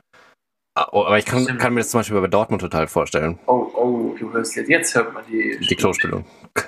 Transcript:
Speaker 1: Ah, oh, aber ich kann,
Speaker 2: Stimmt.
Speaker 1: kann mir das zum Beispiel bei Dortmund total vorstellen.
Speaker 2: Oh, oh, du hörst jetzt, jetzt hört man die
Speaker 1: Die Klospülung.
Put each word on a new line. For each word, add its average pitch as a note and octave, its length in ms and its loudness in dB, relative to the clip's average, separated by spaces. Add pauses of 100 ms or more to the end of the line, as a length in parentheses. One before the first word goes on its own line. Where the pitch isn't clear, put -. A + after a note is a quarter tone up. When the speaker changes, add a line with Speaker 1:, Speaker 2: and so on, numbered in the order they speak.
(800)
Speaker 1:
Ah, - 140 -2
oh, G#2 120 4
aber G#2 140 4
ich G#2+ 80 0
kann, B2+ 160 2
Speaker 2:
Stimmt. B2+ 180 -2
Speaker 1:
kann B2 140 2
mir A#2+ 60 2
das G#2+ 100 -2
zum A#2+ 100 2
Beispiel G#2 200 0
bei F#2 80 2
Dortmund G2+ 340 2
total E2 240 0
vorstellen. E2 600 0
Speaker 2:
Oh, B2+ 280 2
oh, A#2 440 0
du A2 140 -8
hörst A2+ 240 -4
jetzt, A#2 120 -4
jetzt E3+ 260 2
hört A#2 180 0
man - 140 -14
die A2 320 -2
Speaker 1:
Die - 160 -2
Klospülung. F#2 500 0 (440)